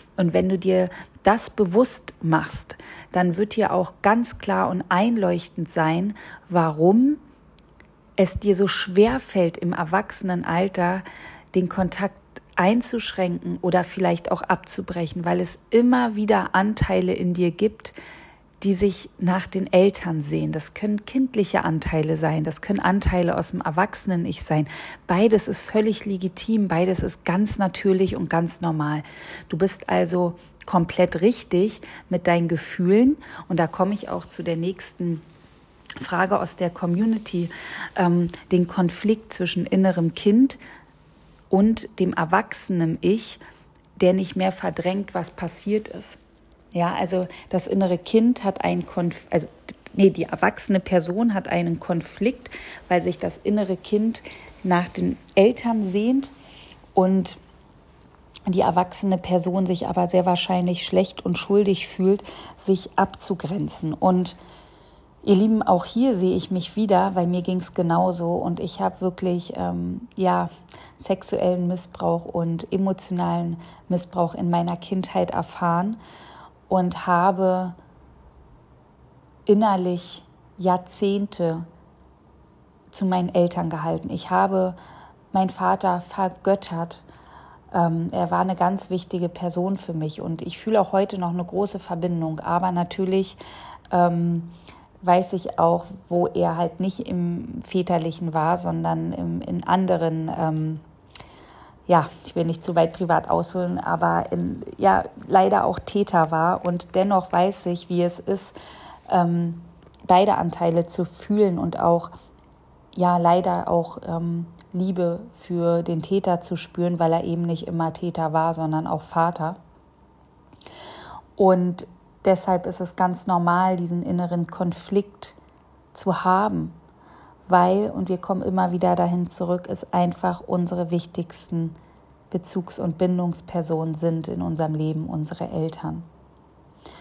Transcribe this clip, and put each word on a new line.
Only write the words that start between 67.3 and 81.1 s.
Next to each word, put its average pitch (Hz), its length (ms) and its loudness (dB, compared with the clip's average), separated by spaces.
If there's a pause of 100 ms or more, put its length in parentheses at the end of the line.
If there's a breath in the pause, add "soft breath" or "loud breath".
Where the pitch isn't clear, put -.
ging's 180 320 -4
genauso 170 640 0
und 170 240 -4
ich - 200 -8
habe 190 220 -4
wirklich, 180 540 -4
ähm, 175 600 -4
ja, 180 340 0 (480 loud breath)
sexuellen 180 680 -2
Missbrauch 175 580 -4
und 165 460 -4
emotionalen 175 840 -2 (300 loud breath)
Missbrauch 175 480 -2
in 175 140 -2
meiner 170 280 0
Kindheit 180 540 -2
erfahren 175 680 -2 (680 loud breath)
und 180 400 0
habe 185 640 2 (1700)
innerlich 190 800 0 (340)
Jahrzehnte 180 1080 -2 (1300)